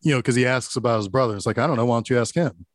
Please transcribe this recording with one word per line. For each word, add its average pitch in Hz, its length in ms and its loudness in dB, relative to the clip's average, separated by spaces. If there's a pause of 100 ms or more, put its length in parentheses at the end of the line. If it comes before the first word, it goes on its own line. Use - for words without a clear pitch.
you 156 120 2
know, 127 80 2
cause 120 140 0
he 123 100 4
asks 127 300 -2
about 117 220 0
his 107 100 -2
brother. 113 280 0
It's 98 100 -8
like, 110 120 -2
I 120 100 0
don't 160 80 0
know. 117 100 0
Why 120 100 2
don't 113 140 -2
you 127 100 2
ask 113 140 -2
him? 110 420 -2